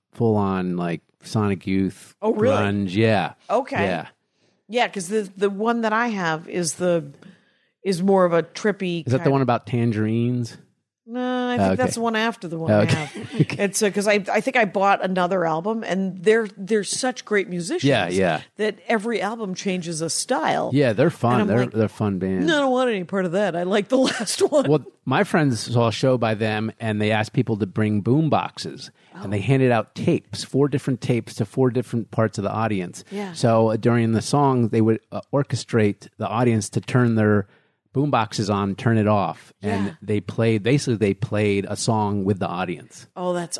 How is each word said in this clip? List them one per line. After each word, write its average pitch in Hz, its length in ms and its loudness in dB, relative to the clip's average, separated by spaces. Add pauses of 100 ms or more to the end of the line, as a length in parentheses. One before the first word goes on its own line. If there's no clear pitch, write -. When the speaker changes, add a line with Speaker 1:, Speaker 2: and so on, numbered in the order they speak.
(140)
Speaker 1:
full 113 220 2
on, 95 420 -2
like, 85 240 -4 (200)
Sonic 101 460 -2
Youth, 95 560 -2
Speaker 2:
Oh, 220 100 0
really? 214 240 2
Speaker 1:
grunge. 101 380 -2
Yeah. 107 380 2 (140)
Speaker 2:
Okay. 247 380 -2
Speaker 1:
Yeah. 165 220 -4 (600)
Speaker 2:
Yeah, 226 200 0
'cause 180 220 -8
the, 208 280 -2
the 202 140 0
one 226 300 -2
that 214 120 0
I 240 140 0
have 170 420 -4
is 175 240 -4
the, 175 320 0 (800)
is 180 180 -2
more 190 240 6
of 170 80 2
a 170 80 4
trippy 180 640 -4
Speaker 1:
Is 120 60 0
that 135 80 2
the 170 60 -4
Speaker 2:
kind 143 80 4
Speaker 1:
one 135 100 2
about 120 240 0
tangerines? 117 920 0 (520)
Speaker 2:
No, 247 380 -4
I 247 40 -2
think 240 100 0
Speaker 1:
Oh, 196 60 2
okay. 190 100 2
Speaker 2:
that's 254 180 0
the 233 60 -6
one 226 160 -2
after 220 320 -4
the 165 80 -8
one 160 120 -4
Speaker 1:
Oh, 107 100 6
Speaker 2:
I 104 40 4
Speaker 1:
okay. 107 120 2 (100)
Speaker 2:
have. - 300 -14
Speaker 1:
<laughs> - 60 0
Okay. 147 220 0
Speaker 2:
It's, 196 180 -2
uh, 208 100 2
'cause 202 180 -2
I, 208 60 4 (140)
I 208 120 0
think 269 160 0
I 226 80 4
bought 196 360 2
another 185 440 0
album, 190 400 -2
and 185 360 -4
they're, 214 260 4 (100)
they're 196 260 0
such - 400 -4
great 202 240 0
musicians 180 380 -4
Speaker 1:
Yeah, 110 240 4
yeah. 90 320 2 (160)
Speaker 2:
that 214 220 -4 (100)
every 220 320 0
album 208 340 -6
changes 175 460 -6
a 165 80 -4
style. 165 640 -2
Speaker 1:
Yeah, 131 180 4
they're 131 180 4
fun. - 260 0
Speaker 2:
And 110 80 2
I'm 95 40 0
Speaker 1:
They're, 104 120 2
Speaker 2:
like, 123 120 0
Speaker 1:
they're 110 140 2
a 101 40 -2
fun 101 300 -2
band. 95 260 0
Speaker 2:
"No, 320 120 4
I - 20 2
don't 269 120 2
want 254 180 0
any 190 160 -4
part 190 180 -2
of 175 80 -2
that. 185 240 0
I 175 80 -2
like 196 240 0
the 254 100 2
<laughs> 262 120 4
last - 320 -6
one." 294 280 2
Speaker 1:
Well, 147 140 4 (220)
my 143 180 2
friends 147 380 2 (100)
saw 117 160 4
a 113 60 2
show 127 240 2
by 113 160 0
them, 110 440 -2
and 107 240 -2
they 107 100 2
asked 110 200 0
people 117 240 0
to 104 100 0
bring 107 360 0
boom 147 280 2
boxes, - 640 -4 (220)
and 101 180 -10
they 104 80 0
Speaker 2:
Oh. 95 40 -4
Speaker 1:
handed 131 280 4
out 110 240 0
tapes, - 480 -2
four 139 240 2
different 135 320 -2
tapes - 360 -2
to 110 100 -2
four 131 240 0
different 117 420 -4
parts 110 260 0
of 101 60 -4
the 101 80 -2
audience. 104 600 -4
Speaker 2:
Yeah. 196 200 -8
Speaker 1:
So, 113 380 4
uh, 110 80 0
during 117 340 2
the 110 100 2
song, 131 480 2
they 113 120 2
would, 110 180 4 (140)
uh, 104 80 -8 (120)
orchestrate 113 840 0
the 107 100 -4
audience 113 440 2
to 110 100 -2
turn 120 340 2
their 107 320 4 (460)
boom 139 180 0
boxes 110 360 -2
on, 98 280 0
turn 113 240 0
it 104 80 2
off, 95 440 0 (120)
and 101 240 -2
Speaker 2:
Yeah. - 60 -6 (100)
Speaker 1:
they 104 160 -2
played, 113 420 0
basically 123 360 0
they 98 180 2
played 101 520 0
a 101 80 -6
song 104 500 0
with 101 120 2
the 92 80 -4
audience. 87 720 -8
Speaker 2:
Oh, 180 180 -4
that's 175 260 -6